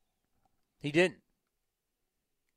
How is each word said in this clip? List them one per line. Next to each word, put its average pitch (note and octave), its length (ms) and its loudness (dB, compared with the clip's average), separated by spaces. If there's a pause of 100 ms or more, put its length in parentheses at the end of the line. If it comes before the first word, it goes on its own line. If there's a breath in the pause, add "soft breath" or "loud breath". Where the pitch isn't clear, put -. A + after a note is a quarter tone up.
(800)
He D3 100 -10
didn't. D#3+ 300 0 (1400)